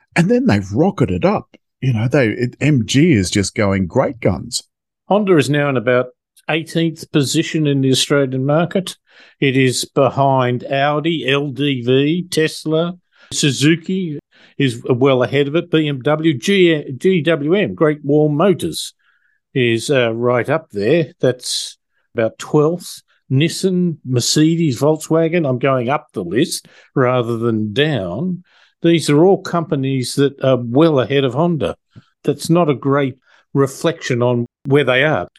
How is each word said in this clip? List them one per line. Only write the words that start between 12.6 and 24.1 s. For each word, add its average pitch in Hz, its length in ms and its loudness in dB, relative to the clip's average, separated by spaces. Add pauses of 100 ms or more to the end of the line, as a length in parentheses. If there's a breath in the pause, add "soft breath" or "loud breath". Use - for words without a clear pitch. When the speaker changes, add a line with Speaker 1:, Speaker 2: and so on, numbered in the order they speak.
Speaker 2:
Suzuki 160 840 0 (380 soft breath)
is 123 320 -2
well 131 340 2
ahead 139 240 0
of 143 80 -4
it, 175 160 -4
B 160 160 2
M 143 140 -6
W, 151 380 0
G-, 165 580 0
G 185 240 0
W 151 340 0
M, 180 200 0
Great 151 280 0
Wall 151 280 2
Motors 147 640 -2 (580)
is, 120 380 0
uh, 120 240 2
right 120 340 0
up 156 220 -4
there. 127 500 0
That's - 560 -4 (380)
about 113 240 -2
twelfth. 156 640 -2 (260)
Nissan, 170 760 0
Mercedes, 147 760 0